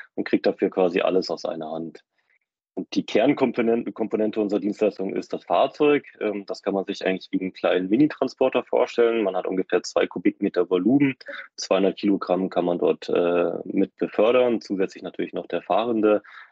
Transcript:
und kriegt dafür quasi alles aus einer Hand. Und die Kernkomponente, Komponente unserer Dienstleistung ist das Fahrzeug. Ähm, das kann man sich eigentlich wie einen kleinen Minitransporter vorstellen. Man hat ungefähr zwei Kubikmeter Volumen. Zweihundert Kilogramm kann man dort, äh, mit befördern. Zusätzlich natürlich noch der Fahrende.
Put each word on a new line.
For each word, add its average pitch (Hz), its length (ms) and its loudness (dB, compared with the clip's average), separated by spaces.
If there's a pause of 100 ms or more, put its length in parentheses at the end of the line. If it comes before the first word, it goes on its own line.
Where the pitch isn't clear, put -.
(140)
und 104 80 -6
kriegt - 240 0
dafür 98 240 0
quasi 92 300 2
alles 92 280 0
aus - 160 -8
einer 80 280 -8
Hand. 80 320 -10 (680)
Und - 200 -8
die - 100 -2
Kernkomponente, 117 840 0
Komponente 107 500 -2
unserer 104 200 0
Dienstleistung 95 560 -2
ist 92 160 -8
das 85 100 -8
Fahrzeug. 139 640 2 (160)
Ähm, 101 260 -4
das - 160 -12
kann 98 120 -2
man 95 100 0
sich 98 200 -6
eigentlich 92 280 -2
wie 92 80 0
einen 92 140 -6
kleinen 90 340 0
Minitransporter 131 720 0
vorstellen. 117 640 2
Man 95 100 -2
hat - 140 -4
ungefähr 92 340 0
zwei - 240 0
Kubikmeter - 640 0
Volumen. 131 460 2 (400)
Zweihundert 95 420 0
Kilogramm 92 520 0
kann 87 160 0
man 87 120 0
dort, 82 300 0
äh, 87 420 2 (140)
mit - 320 -2
befördern. 120 640 2
Zusätzlich 95 420 -4
natürlich 85 300 -8
noch 90 160 -8
der 85 140 -4
Fahrende. 107 600 2 (300)